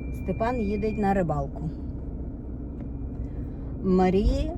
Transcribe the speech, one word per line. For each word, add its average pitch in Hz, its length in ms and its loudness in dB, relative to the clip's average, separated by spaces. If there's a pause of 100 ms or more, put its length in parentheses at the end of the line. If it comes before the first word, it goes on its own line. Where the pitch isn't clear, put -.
(140)
Степан 226 460 0
їде 208 320 0
на 202 220 4
рибалку. 160 560 0 (2250)
Марії 185 720 4